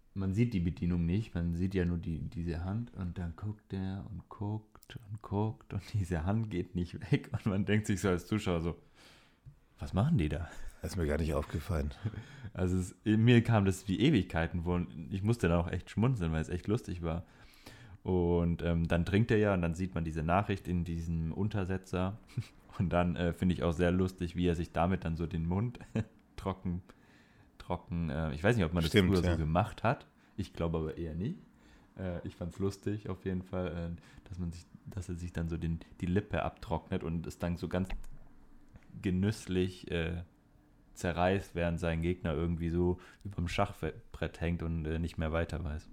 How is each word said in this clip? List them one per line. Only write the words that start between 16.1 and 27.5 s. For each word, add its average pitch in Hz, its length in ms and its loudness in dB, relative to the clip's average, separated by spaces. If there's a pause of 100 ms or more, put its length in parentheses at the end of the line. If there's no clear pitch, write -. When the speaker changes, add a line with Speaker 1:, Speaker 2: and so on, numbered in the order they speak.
Speaker 1:
weil 80 100 2
es - 80 -4
echt 87 180 -6
lustig 98 340 -2
war. 82 240 -2 (800)
Und, 85 580 4
ähm, 82 260 2
dann 85 180 4
trinkt 104 260 4
er 110 60 6
ja 104 160 4
und 90 80 2
dann 85 140 0
sieht 92 200 -4
man 85 80 0
diese 80 200 -4
Nachricht 95 440 2
in 87 180 2
diesem 82 480 -2
Untersetzer. 95 840 -2 (200)
<laughs> - 100 -6 (320)
Und 90 100 2
dann, 87 260 4
äh, 85 180 2
finde 90 200 2
ich - 80 -4
auch 85 100 2
sehr 85 200 4
lustig, 90 440 0
wie 87 120 2
er 85 80 4
sich 82 160 -4
damit 85 340 2
dann 82 100 -2
so 82 120 -2
den 82 200 -4
Mund 104 300 0 (160)
<laughs> - 440 -6
trocken, 90 440 -4 (800)